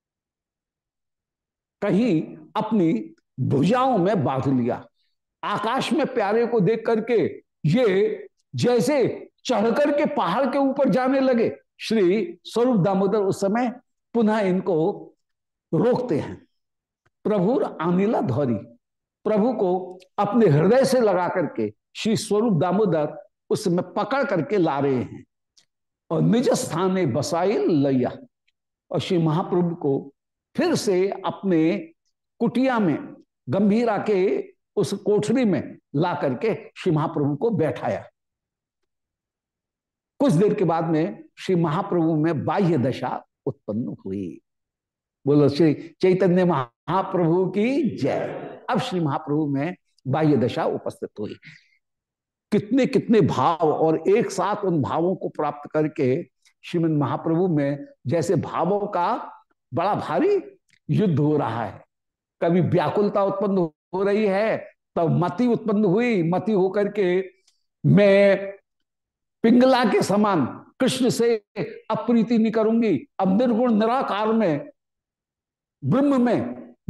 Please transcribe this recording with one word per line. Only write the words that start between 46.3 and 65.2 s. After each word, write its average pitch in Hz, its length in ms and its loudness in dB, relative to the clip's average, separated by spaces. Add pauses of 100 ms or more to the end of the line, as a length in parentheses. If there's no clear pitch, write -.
महाप्रभु 175 1040 -2
की 220 500 -2
जय। 104 240 -2 (500)
अब 233 100 -2
श्री 180 200 -4
महाप्रभु 151 460 -2
में 143 300 -4 (320)
बाह्य 151 280 2
दशा 123 280 -2
उपस्थित - 460 -6 (100)
हुई। 107 140 -10 (1200)
कितने 240 340 0
कितने - 340 2
भाव, 151 520 2
और 160 360 0
एक 220 220 2
साथ 190 260 -4
उन 175 260 0
भावों 160 340 -2
को - 120 -8
प्राप्त 151 420 -6
करके 151 540 -2 (400)
श्रीमद् 165 340 0
महाप्रभु 160 500 0
में 143 380 -2 (200)
जैसे 160 280 0
भावों 175 520 -2
का 202 460 -4 (420)
बड़ा 175 200 0
भारी 254 460 0 (500)
युद्ध 165 280 2
हो 151 180 2
रहा 117 280 -4
है। - 200 -12 (580)
कभी 175 180 2
व्याकुलता 180 640 0
उत्पन्न 196 340 -2 (360)
हो 185 80 -4
रही 202 240 2
है, 196 440 -2 (260)
तब 165 140 2
मति 175 360 0